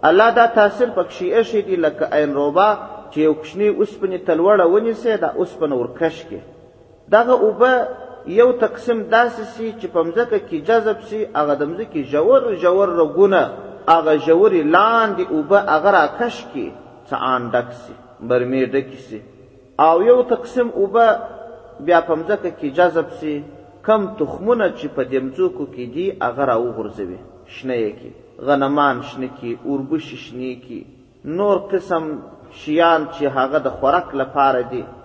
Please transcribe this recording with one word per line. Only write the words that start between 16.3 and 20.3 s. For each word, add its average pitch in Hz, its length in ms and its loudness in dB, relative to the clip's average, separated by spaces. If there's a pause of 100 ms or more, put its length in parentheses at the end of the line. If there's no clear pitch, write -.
کړي، 127 140 -6 (420)
څه 139 60 -6 (160)
ان 127 100 0 (120)
ډک 123 160 -2 (120)
سي، - 120 -18 (340)
برمې 123 360 0 (100)
ډکې 135 340 -4
سي. 107 120 -14 (600)
او 160 160 6 (140)
یو 247 100 8 (140)